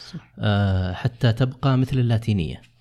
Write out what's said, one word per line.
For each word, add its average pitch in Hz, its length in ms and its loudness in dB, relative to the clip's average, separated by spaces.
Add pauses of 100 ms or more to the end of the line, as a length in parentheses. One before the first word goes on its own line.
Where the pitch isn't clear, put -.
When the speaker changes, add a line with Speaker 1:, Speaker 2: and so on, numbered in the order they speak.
(120)
Speaker 1:
صح. - 260 -16
Speaker 2:
آه، 98 540 2
حتى 120 400 0
تبقى 131 460 0
مثل 131 200 0
اللاتينية. 107 640 0 (180)